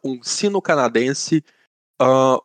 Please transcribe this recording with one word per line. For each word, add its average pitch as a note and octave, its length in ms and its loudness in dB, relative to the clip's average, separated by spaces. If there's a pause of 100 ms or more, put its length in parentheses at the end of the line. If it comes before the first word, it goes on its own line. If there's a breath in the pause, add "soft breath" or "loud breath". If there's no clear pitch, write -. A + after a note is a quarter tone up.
um C3 200 -8
sino-canadense, C#3+ 1200 -2 (580)
ah, C3 440 4